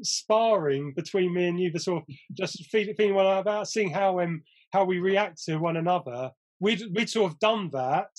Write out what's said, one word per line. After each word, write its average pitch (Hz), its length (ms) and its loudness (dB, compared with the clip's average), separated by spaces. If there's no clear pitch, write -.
sparring 165 920 2
between 175 400 -2
me 180 140 0
and 175 100 -2
you, 180 140 0
the 165 80 -4
sort 170 220 -4
of 143 120 -18
just 180 300 -6
feel-, 214 300 0
feeling 208 180 4
one 196 120 6
another, 196 380 2
seeing 202 260 -2
how, 185 300 2
um, 170 220 -2
how 196 120 4
we 180 160 0
react 190 460 0
to 160 100 0
one 165 200 0
another, 135 540 -2
we'd, 202 220 0
we'd 220 160 0
sort 196 220 0
of 139 80 -18
done 214 320 0
that, 135 460 -2